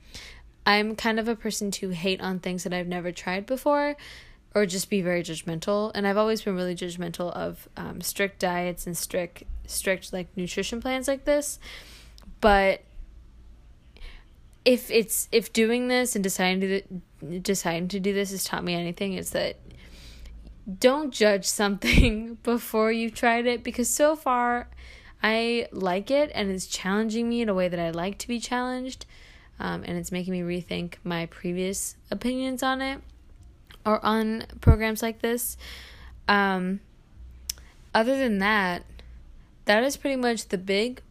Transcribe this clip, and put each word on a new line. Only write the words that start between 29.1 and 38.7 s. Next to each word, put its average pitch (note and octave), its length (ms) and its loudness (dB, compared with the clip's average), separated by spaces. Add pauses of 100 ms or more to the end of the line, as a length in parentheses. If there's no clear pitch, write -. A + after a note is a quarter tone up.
Um, F3 280 -4
and F3 100 -4
it's E3+ 160 -6
making F3+ 220 -4
me F3+ 60 -2
rethink F3 640 -4
my E3+ 220 -2
previous F#3 720 -4 (140)
opinions B3+ 520 -2
on C4 200 2
it C4+ 180 -4 (840)
or G#3+ 200 2
on A3 400 2 (160)
programs A3 420 8
like A3+ 180 -2
this. A#3+ 360 -2 (720)
Um, G3 500 4 (1120)
other A#3 240 4
than A#3 220 2
that, G3 460 2 (800)